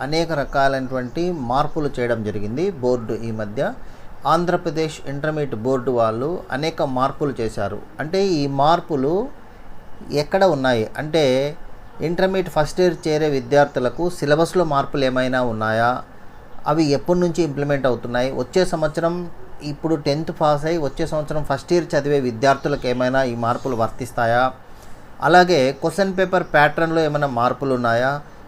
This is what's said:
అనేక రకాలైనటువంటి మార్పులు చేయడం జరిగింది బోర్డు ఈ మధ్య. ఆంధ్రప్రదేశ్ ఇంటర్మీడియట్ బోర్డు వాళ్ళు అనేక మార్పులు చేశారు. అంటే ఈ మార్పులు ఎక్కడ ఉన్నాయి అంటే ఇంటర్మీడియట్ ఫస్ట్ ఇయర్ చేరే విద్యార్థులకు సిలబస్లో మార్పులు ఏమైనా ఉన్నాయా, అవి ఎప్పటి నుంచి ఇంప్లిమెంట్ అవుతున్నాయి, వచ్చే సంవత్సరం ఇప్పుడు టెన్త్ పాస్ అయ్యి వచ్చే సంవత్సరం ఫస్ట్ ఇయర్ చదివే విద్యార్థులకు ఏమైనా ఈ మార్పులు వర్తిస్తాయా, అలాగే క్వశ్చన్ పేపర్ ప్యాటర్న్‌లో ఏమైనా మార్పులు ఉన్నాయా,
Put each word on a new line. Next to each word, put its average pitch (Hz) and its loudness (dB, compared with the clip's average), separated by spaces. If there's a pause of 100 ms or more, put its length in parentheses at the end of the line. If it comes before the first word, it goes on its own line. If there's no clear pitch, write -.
అనేక 160 -2
రకాలైనటువంటి 135 0
మార్పులు 143 -2
చేయడం 120 0
జరిగింది 107 -2 (120)
బోర్డు 123 0
ఈ 113 -6
మధ్య. 110 -4 (540)
ఆంధ్రప్రదేశ్ 165 0 (120)
ఇంటర్మీడియట్ 143 -4
బోర్డు 131 0
వాళ్ళు 117 0 (200)
అనేక 160 -4 (180)
మార్పులు 139 0
చేశారు. 101 -4 (180)
అంటే 185 0
ఈ 143 2
మార్పులు 156 2 (840)
ఎక్కడ 151 2
ఉన్నాయి 131 2
అంటే 151 0 (760)
ఇంటర్మీడియట్ 185 0
ఫస్ట్ 151 0
ఇయర్ 180 4 (120)
చేరే 156 2
విద్యార్థులకు 135 2
సిలబస్లో 165 2
మార్పులు 139 0
ఏమైనా 127 2
ఉన్నాయా, 113 2 (800)
అవి 160 4 (140)
ఎప్పటి 180 2
నుంచి 175 2
ఇంప్లిమెంట్ 143 0
అవుతున్నాయి, 120 0 (120)
వచ్చే 185 0
సంవత్సరం 160 0 (580)
ఇప్పుడు 156 -2 (100)
టెన్త్ 156 0
పాస్ 151 2
అయ్యి 170 0
వచ్చే 147 -2
సంవత్సరం 151 -2
ఫస్ట్ 135 0
ఇయర్ 170 2
చదివే 143 2
విద్యార్థులకు 135 2
ఏమైనా 127 2
ఈ - -4 (120)
మార్పులు 123 0
వర్తిస్తాయా, 117 0 (840)
అలాగే 175 6 (220)
క్వశ్చన్ 190 0
పేపర్ 185 2
ప్యాటర్న్‌లో 160 4
ఏమైనా 147 0 (100)
మార్పులు 127 2
ఉన్నాయా, 120 2 (360)